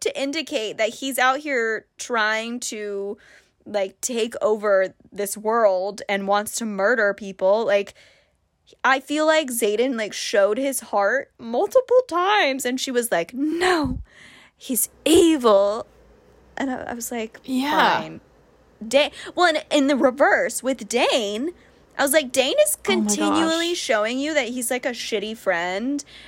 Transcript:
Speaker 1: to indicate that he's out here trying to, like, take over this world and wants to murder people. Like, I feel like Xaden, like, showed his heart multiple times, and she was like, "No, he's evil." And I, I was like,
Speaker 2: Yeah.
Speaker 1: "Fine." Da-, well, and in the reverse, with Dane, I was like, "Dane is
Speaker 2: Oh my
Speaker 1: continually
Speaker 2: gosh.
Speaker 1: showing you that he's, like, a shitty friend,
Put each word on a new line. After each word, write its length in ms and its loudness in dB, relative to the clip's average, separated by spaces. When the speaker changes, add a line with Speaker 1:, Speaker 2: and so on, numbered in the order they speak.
Speaker 1:
to 200 -4
indicate 560 -6
that 180 -2
he's 220 -6
out 220 2
here 460 -4
trying 640 -4
to, 580 -8
like, 360 -6
take 400 -4
over 520 2
this 240 -6
world 720 0
and 180 -2
wants 300 0
to 80 -6
murder 480 0
people. 520 0
Like, 280 0
I 180 4
feel 240 0
like 240 2
Xaden, 480 0
like, 160 -6
showed 440 2
his 220 -2
heart 580 -2
multiple 720 2
times, 580 2
and 140 -2
she 120 -6
was 200 0
like, 220 -2
"No, 640 0
he's 320 -4
evil." 800 4
And 140 -2
I, 120 -6
I 100 -8
was 180 -8
like, 320 -8
Speaker 2:
Yeah. 580 2
Speaker 1:
"Fine." 200 -12
Da-, 260 2
well, 120 4
and 220 0
in 180 4
the 80 4
reverse, 680 2
with 260 -4
Dane, 640 0
I 60 -2
was 100 0
like, 180 2
"Dane 240 2
is 100 -2
Speaker 2:
Oh 40 -20
my 160 0
Speaker 1:
continually 720 0
Speaker 2:
gosh. 80 -2
Speaker 1:
showing 400 0
you 160 -2
that 160 0
he's, 220 -4
like, 140 -4
a 60 -2
shitty 460 -6
friend, 640 -2